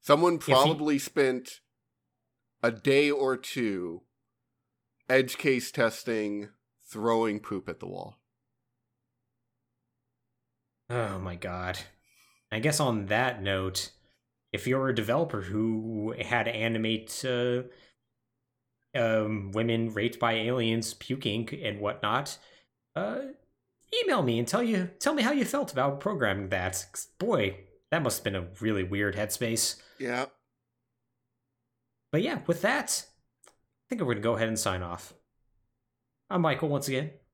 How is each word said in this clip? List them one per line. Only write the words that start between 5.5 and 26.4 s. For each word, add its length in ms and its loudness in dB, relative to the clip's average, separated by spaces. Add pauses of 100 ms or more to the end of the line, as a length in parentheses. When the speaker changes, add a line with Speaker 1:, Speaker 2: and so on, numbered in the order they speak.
Speaker 1:
testing, 800 -2 (420)
throwing 480 2
poop 300 -8
at 100 -10
the 80 -14
wall. 320 -12 (2750)
Speaker 2:
Oh 300 -2
my 160 -6
god. 420 -6 (720)
I 80 -2
guess 220 2
on 260 0
that 360 0
note, 500 -2 (600)
if 140 -4
you're 220 2
a 60 2
developer 480 0
who 760 -2
had 260 0
to 100 0
animate, 680 -2
uh, 380 0 (1300)
um, 580 0
women 400 0
raped 260 -2
by 160 2
aliens 600 0
puking 540 -4 (140)
and 180 -4
whatnot, 560 -2 (580)
uh, 260 -4 (840)
email 200 2
me 160 2
and 80 0
tell 160 0
you, 360 0
tell 160 0
me 80 2
how 100 2
you 120 2
felt 280 -4
about 280 0
programming 500 0